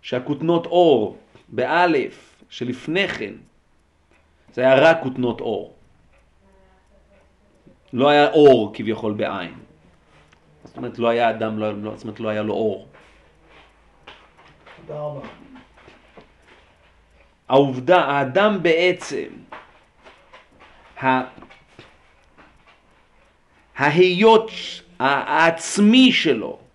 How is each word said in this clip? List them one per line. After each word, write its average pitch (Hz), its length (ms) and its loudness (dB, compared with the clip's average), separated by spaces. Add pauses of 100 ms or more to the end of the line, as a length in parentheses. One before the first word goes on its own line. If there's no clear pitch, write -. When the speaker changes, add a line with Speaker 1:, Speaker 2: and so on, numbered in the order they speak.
Speaker 1:
שהכותנות 160 640 -4
אור 156 520 2 (300)
באלף, 156 1000 -2
שלפני 151 580 -6
כן, - 260 -10 (1160)
זה - 80 -8
היה 135 300 6
רק 165 120 0
כותנות 127 380 -6
אור. 104 340 -8 (2250)
לא 131 160 0
היה 147 240 4
אור 131 420 4
כביכול 107 380 -6
בעין. 95 420 -8 (1080)
זאת - 120 -20
אומרת, 123 220 -12
לא 117 100 0
היה 117 220 2
אדם, 110 280 -6
לא, 107 240 -6
לא, 107 140 -10
זאת - 80 -20
אומרת, 110 160 -14
לא 110 80 -6
היה 107 140 -4
לו 107 120 -4
אור. 101 340 -4 (1900)
Speaker 2:
תודה 151 240 -14
רבה. 147 200 -10 (2250)
Speaker 1:
העובדה, 139 560 2
האדם 143 580 0
בעצם, 165 640 -2 (1800)
ה-, 131 180 0 (2500)
ההיות 185 720 4
ש-, - 340 -16 (160)
ה-, 127 80 -4
העצמי 165 1040 2
שלו 113 460 -2 (160)